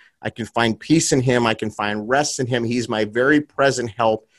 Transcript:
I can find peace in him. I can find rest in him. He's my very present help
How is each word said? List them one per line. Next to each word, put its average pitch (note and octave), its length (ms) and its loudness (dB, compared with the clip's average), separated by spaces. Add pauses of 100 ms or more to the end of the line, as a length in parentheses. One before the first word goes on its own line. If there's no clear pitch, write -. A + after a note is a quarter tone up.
(220)
I A#2 80 -6
can A2 160 -10
find A#2 340 0
peace D#3+ 320 2
in C#3 80 4
him. B2 260 2
I A2+ 60 4
can A2 180 -4
find G#2 380 -4
rest C#3 320 -2
in B2 60 -2
him. A#2+ 180 -2
He's A#2 240 -4
my A2 160 -2
very B2+ 360 2
present B2 500 0
help A2 360 0 (120)